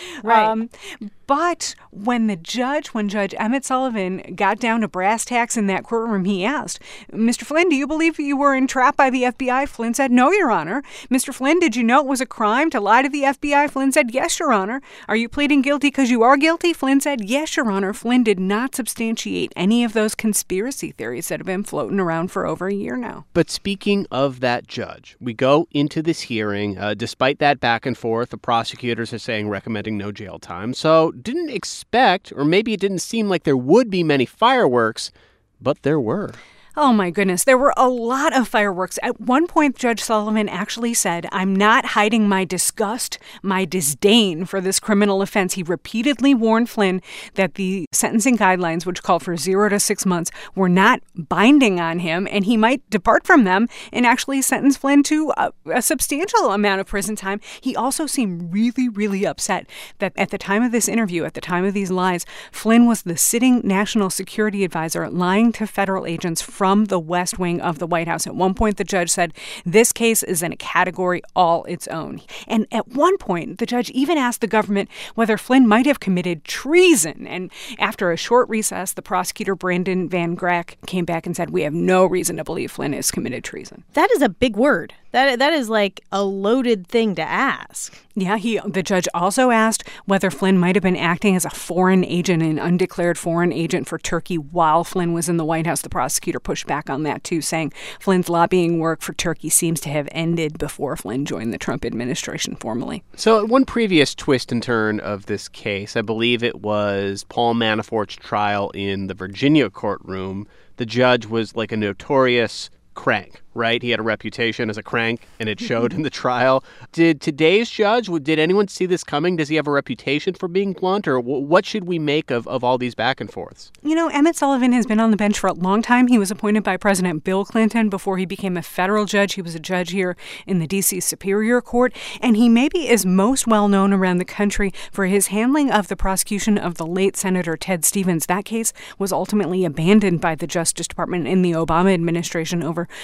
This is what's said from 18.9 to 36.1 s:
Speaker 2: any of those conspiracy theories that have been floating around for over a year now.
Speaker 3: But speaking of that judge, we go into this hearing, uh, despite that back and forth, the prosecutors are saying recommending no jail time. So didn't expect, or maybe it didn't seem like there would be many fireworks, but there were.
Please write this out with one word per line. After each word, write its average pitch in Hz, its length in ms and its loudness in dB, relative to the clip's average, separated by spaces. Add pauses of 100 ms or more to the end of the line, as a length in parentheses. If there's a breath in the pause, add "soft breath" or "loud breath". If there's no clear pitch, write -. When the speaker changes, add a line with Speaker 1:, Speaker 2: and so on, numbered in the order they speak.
Speaker 2:
any 226 260 2
of 226 80 -2
those 214 240 0
conspiracy 208 760 -4
theories 123 360 -8
that 156 120 -6
have 156 60 -12
been 190 180 -4
floating 151 360 -4
around 165 320 -2
for 185 140 -4
over 165 220 -4
a 196 60 -2
year 214 220 -6
now. 240 380 -10
Speaker 3:
But 165 160 2
speaking 202 640 -2
of 131 280 0
that 120 260 -2
judge, - 540 -12
we 123 140 -6
go 139 380 4
into 147 300 0
this 160 200 -2
hearing, 104 560 -2
uh, 101 160 -4
despite 120 460 -2
that 143 200 2
back 117 260 0
and 123 120 -4
forth, 113 320 -4
the 117 80 -12
prosecutors 117 760 -4
are 113 80 -8
saying 104 300 -4
recommending 107 480 -6
no 101 160 -6
jail 90 260 -14
time. 101 340 -8
So 160 460 4
didn't 294 300 -6
expect, 214 880 0
or 143 100 0
maybe 214 280 2
it 190 60 -4
didn't 196 200 -2
seem 220 280 -2
like 180 160 0
there 139 140 2
would 185 320 4
be 185 140 0
many 143 200 2
fireworks, 139 880 2 (480 soft breath)
but 135 220 -2
there 151 180 2
were. 139 320 -2 (480 loud breath)